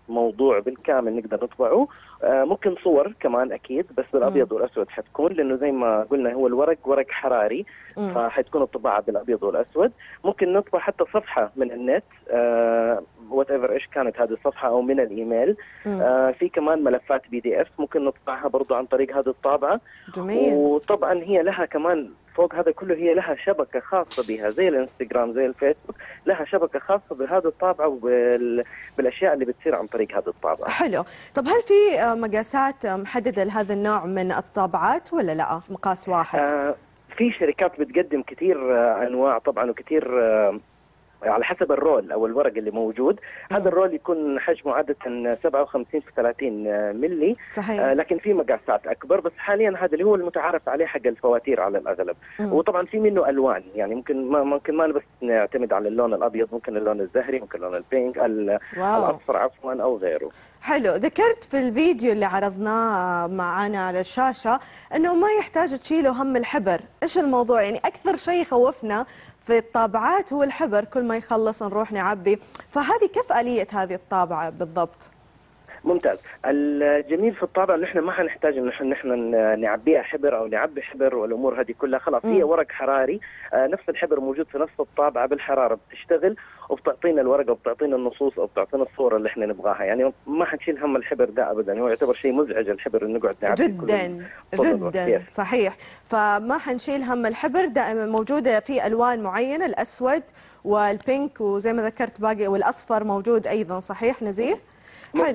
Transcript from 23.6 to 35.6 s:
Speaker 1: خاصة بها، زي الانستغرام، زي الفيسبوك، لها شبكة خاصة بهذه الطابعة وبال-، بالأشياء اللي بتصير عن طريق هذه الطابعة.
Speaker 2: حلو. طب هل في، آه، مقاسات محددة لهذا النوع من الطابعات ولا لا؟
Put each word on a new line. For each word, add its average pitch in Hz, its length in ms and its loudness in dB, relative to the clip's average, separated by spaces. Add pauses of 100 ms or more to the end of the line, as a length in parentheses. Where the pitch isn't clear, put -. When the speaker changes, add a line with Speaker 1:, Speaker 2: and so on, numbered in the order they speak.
Speaker 1:
خاصة 160 480 -2
بها، 110 220 -4
زي 165 180 2
الانستغرام، 127 640 -2
زي 131 120 0
الفيسبوك، 143 500 -2 (300)
لها 165 200 0
شبكة 165 340 0
خاصة 196 360 -2
بهذه 160 300 0
الطابعة 160 420 0
وبال-، 120 760 2 (340)
بالأشياء 139 360 2
اللي 135 120 0
بتصير 123 300 -2
عن 101 120 -4
طريق 110 240 -2
هذه 101 160 -2
الطابعة. - 420 -4
Speaker 2:
حلو. 185 340 0 (320)
طب 269 120 0
هل 453 200 4
في، 403 340 6
آه، 233 140 2
مقاسات 226 720 -2
محددة 196 580 -2
لهذا 208 300 0
النوع 202 320 0
من 185 260 -2
الطابعات 190 800 0
ولا 196 220 0
لا؟ 160 240 -2 (100)